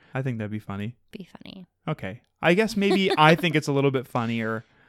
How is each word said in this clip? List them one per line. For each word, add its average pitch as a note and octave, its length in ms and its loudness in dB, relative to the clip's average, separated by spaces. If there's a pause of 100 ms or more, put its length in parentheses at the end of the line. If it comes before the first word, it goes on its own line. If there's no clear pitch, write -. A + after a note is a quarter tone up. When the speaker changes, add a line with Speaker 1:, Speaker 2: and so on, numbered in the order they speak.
(140)
Speaker 1:
I C3 80 -4
think B2+ 160 -4
that'd G#2 120 -6
be G#2+ 80 -6
funny. G#2 380 -8 (160)
Speaker 2:
Be F#3 160 -18 (120)
funny. - 260 -18 (200)
Speaker 1:
Okay. A#2 360 -8 (200)
I E3+ 100 6
guess A3 240 2
maybe G3 400 2
I D#3 180 8
think D#3+ 220 0
it's D3+ 100 -2
a D3 60 -2
little C#3 180 2
bit B2+ 160 -4
funnier A2+ 600 -4 (220)